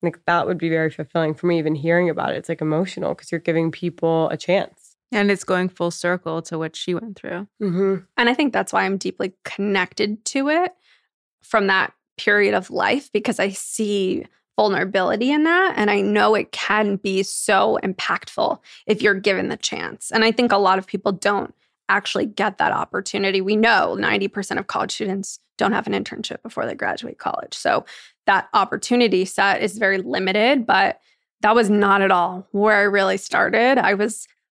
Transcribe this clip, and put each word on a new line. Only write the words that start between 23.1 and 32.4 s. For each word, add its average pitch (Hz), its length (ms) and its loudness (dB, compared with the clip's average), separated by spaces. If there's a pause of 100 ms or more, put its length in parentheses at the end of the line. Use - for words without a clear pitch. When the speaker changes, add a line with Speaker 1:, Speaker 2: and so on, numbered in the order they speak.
Speaker 3:
We 196 160 0
know 214 380 4
ninety 202 320 0
percent - 320 -6
of 190 80 -8
college - 260 -4
students 196 460 -6 (200)
don't 226 140 0
have - 140 -2
an 208 60 -4
internship - 500 -8
before - 240 -6
they - 80 -6
graduate - 440 -8
college. - 360 -8
So - 300 0 (420)
that 190 260 2
opportunity 208 720 2
set 196 380 0
is 202 160 -4
very 196 200 2
limited, 196 680 2
but 196 340 2 (420)
that 208 120 4
was 233 160 6
not 202 300 4
at 196 100 4
all 185 400 0